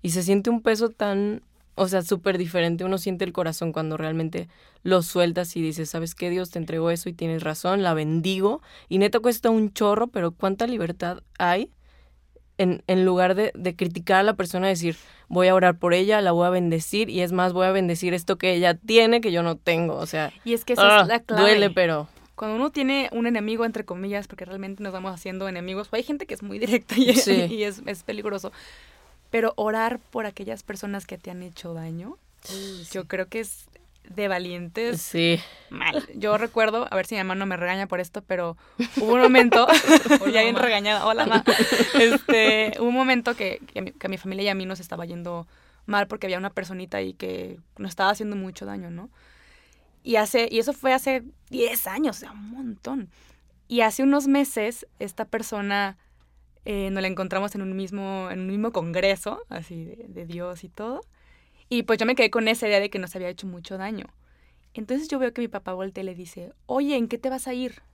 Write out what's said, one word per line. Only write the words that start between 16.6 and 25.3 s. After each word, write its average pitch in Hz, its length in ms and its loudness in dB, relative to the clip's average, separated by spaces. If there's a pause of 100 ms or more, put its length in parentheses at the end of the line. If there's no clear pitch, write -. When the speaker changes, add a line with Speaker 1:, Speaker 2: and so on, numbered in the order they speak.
Speaker 1:
y 180 120 -2
es 175 100 -2
más, 180 220 2
voy 185 140 2
a 190 40 4
bendecir 180 440 0
esto 175 240 -2
que 185 140 2
ella 175 220 4
tiene 226 460 6
que 214 100 0
yo 170 120 2
no 165 140 0
tengo", 165 380 0
o 151 120 -6
sea, 156 240 -4 (120)
Speaker 2:
Y 233 100 -2
es 226 120 -4
que 247 80 -2
esa 202 140 8
es 208 160 10
Speaker 1:
ah, - 40 6
Speaker 2:
la 233 120 2
clave. 214 240 0
Speaker 1:
duele, 208 260 6
pero 165 380 0 (260)
Speaker 2:
Cuando 214 220 -6
uno 277 160 -2
tiene 269 400 0
un 233 160 -2
enemigo, 220 380 -2
entre 226 200 -6
comillas, 196 420 -8
porque 185 180 -14
realmente 196 360 -12
nos 196 120 -8
vamos 190 200 -8
haciendo 185 340 -8